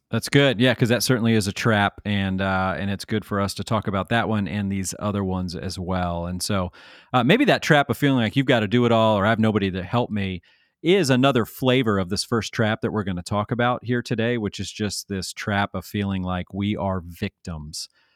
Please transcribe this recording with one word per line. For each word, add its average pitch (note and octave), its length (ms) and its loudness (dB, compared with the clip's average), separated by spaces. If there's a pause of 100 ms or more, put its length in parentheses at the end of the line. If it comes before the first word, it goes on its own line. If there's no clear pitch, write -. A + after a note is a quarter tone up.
(100)
That's A2+ 180 -4
good. C3+ 320 4
Yeah, B2+ 140 4
'cause A#2 160 2
that A2+ 120 0
certainly A2+ 300 2
is G#2+ 160 2
a G2 40 -2
trap, G#2 520 0
and, G2 380 0
uh, F#2+ 340 0
and G2 140 -4
it's G2 160 -6
good G#2+ 180 -2
for G2+ 160 -2
us G2 140 -2
to G2+ 100 -8
talk G#2+ 220 -2
about F#2+ 240 -2
that A2+ 180 0
one G#2 180 0
and G2 240 -4
these F#2+ 280 -4
other G2+ 260 -2
ones F#2 320 -4
as F#2 220 -8
well. F2 480 -2
And F2+ 160 -6
so, F#2+ 280 -2 (440)
uh, B2 100 2
maybe A#3 220 4
that C#3+ 160 4
trap C#3+ 260 4
of A2 80 0
feeling C#3 220 2
like A2 180 0
you've C#3 100 2
gotta A2+ 220 4
do A#2+ 160 4
it A#2 80 4
all A2 260 6
or F#2+ 60 2
I A2 60 4
have G#2+ 80 2
nobody G#2 320 2
to F2+ 120 -6
help A#2+ 280 -2
me G2 320 -4 (400)
is E3+ 260 4
another C3 380 4
flavor B2 520 2
of F2+ 120 -2
this G2 140 -2
first - 280 -4
trap A2 300 0
that A2+ 100 -2
we're G#2 120 -2
gonna F2+ 180 -4
talk G#2 280 -2
about A#2+ 340 -2
here A#2+ 180 -2
today, A#2 340 -2
which G#2 240 -4
is F#2+ 100 -8
just - 380 -6
this F#2+ 240 -6
trap G2+ 420 -2
of F#2 120 -8
feeling G2 360 -4
like F2+ 300 -6
we G2+ 240 -2
are F#2+ 240 -4
victims. E2+ 880 -10 (280)